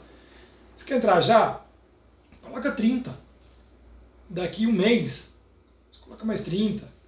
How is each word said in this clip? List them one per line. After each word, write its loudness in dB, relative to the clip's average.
Você -16
quer -4
entrar 4
já? 4
Coloca -6
trinta. 0
Daqui -4
um 2
mês, 0
você -20
coloca -12
mais -4
trinta. -2